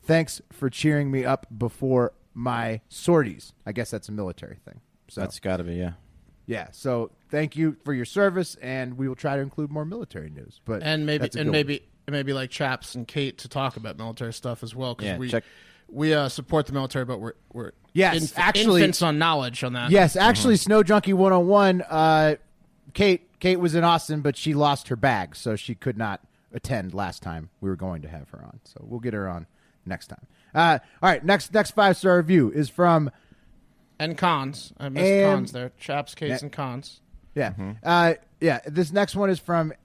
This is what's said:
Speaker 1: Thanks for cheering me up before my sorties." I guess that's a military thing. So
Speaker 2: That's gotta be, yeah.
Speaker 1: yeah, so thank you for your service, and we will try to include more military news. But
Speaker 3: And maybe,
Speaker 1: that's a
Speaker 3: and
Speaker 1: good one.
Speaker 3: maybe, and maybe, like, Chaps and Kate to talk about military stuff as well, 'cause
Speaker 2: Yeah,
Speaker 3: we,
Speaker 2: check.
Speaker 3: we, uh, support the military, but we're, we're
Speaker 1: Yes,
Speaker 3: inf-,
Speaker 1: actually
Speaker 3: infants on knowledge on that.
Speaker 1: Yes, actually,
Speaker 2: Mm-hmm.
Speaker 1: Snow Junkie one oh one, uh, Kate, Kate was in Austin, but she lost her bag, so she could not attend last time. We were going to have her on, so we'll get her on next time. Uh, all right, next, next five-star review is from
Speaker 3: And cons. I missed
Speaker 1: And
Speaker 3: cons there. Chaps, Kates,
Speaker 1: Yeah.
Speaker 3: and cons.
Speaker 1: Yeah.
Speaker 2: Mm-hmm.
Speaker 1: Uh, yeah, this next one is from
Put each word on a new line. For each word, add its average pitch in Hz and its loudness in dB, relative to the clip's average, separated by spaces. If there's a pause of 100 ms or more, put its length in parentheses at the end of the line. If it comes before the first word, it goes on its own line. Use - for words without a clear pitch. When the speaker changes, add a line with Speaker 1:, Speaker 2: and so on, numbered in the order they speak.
Speaker 1:
Thanks 160 0 (100)
for 135 -4
cheering 147 0
me 131 -2
up 135 -2 (100)
before 120 0 (240)
my 117 -4
sorties." 147 0 (120)
I 110 -8
guess 110 -6
that's 107 -10
a - -10
military 101 -10
thing. - -20 (260)
So - -12
Speaker 2:
That's - -10
gotta 92 -4
be, 87 -6
yeah. 87 -4 (560)
Speaker 1:
yeah, 107 -8
so 120 -6 (180)
thank 151 -4
you 156 0
for 147 -4
your 123 -4
service, 185 0
and 127 -8
we 135 -4
will 127 -6
try 139 -4
to 139 -2
include 143 -8
more 151 -8
military 170 -12
news. - -20
But 110 -4
Speaker 3:
And 156 -2
maybe, 151 -2
Speaker 1:
that's 151 -6
a 143 -6
Speaker 3:
and 151 -4
Speaker 1:
good 151 0
one. 156 2
Speaker 3:
maybe, 143 -4 (260)
and 143 -6
maybe, 139 -4
like, 131 -6
Chaps 131 -6
and 120 -10
Kate 139 -6
to - -18
talk 135 -6
about 110 -12
military 113 -10
stuff 120 -10
as 110 -14
well, 127 -8
'cause 104 -10
Speaker 2:
Yeah, 95 -4
Speaker 3:
we, 127 -6
Speaker 2:
check. 120 -2 (440)
Speaker 3:
we, 156 0
uh, 143 0
support 147 -2
the 135 -10
military, 135 -4
but 120 -8
we're, 113 -10 (200)
we're 117 -12 (220)
Speaker 1:
Yes, 175 4
Speaker 3:
inf-, 160 -4
Speaker 1:
actually 185 4
Speaker 3:
infants 175 2
on 151 2
knowledge 139 -2
on 127 -4
that. 123 -2
Speaker 1:
Yes, 185 6
actually, 220 4
Speaker 2:
Mm-hmm. - 2
Speaker 1:
Snow 208 6
Junkie 196 4
one 190 6
oh 180 6
one, 190 6
uh, 156 4 (580)
Kate, 196 2 (100)
Kate 185 2
was 170 0
in 170 4
Austin, 160 2
but 139 0
she 156 -2
lost 143 2
her 127 -2
bag, 107 0
so 110 -4
she 107 -8
could 117 -6
not 104 -6 (320)
attend 98 -6
last 95 -8
time. 82 -10 (100)
We 98 -4
were 95 -2
going 87 -8
to 76 -16
have 76 -16
her - -20
on, - -20
so - -20
we'll 117 -10
get 120 -4
her 98 -4
on 87 -8 (400)
next 92 -10
time. - -20 (300)
Uh, 160 4 (240)
all 185 6
right, 143 0
next, 190 0
next 208 2
five-star 190 4
review 160 4
is 147 -2
from 165 2 (880)
Speaker 3:
And 156 -6
cons. 143 -2
I 139 -8
missed 147 0
Speaker 1:
And 196 6
Speaker 3:
cons - -4
there. 123 -8
Chaps, 143 -6
Kates, 151 -6 (120)
Speaker 1:
Yeah. 147 -12
Speaker 3:
and 139 -12
cons. 135 -10 (340)
Speaker 1:
Yeah. 127 -2
Speaker 2:
Mm-hmm. 98 -8 (120)
Speaker 1:
Uh, 170 4 (260)
yeah, 151 2
this 151 -2
next 202 0
one 196 0
is 180 0
from 165 -2 (120)